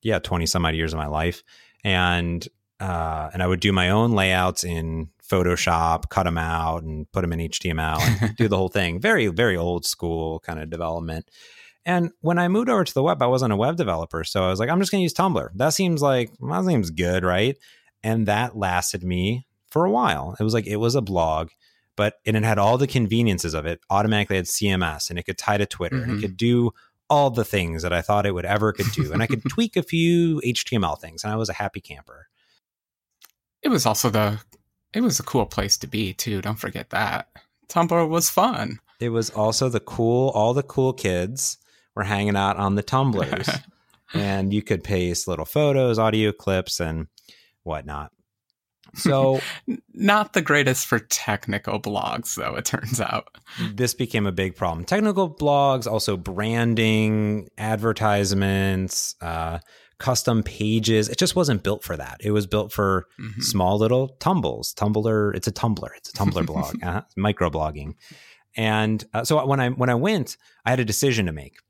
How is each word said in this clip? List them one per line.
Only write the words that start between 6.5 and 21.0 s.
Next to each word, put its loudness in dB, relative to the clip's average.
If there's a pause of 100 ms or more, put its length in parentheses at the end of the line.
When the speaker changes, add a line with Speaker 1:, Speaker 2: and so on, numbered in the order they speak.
Speaker 1:
and -8
put -2
'em -2
in -2
H -6
T -4
M -2
L -2
and 0
Speaker 2:
<laughs> -
Speaker 1:
do 2
the 2
whole 0
thing. -2
Very, 2
very 2
old -2
school -4
kind -8
of -10
development. -6 (540)
And 0 (100)
when 2
I 2
moved 2
over 2
to -8
the 2
web, 2
I 4
wasn't 2
a 2
web 0
developer. -2
So 0
I 2
was 0
like, 0
"I'm 2
just 0
gonna 0
use -2
Tumblr. 0
That 2
seems 0
like, 2 (100)
that -2
seems 2
good, 0
right?" 2 (480)
And 2
that 0
lasted -2
me -2 (220)
for 2
a 2
while. 0
It 0
was 2
like, 0
it -4
was 0
a 4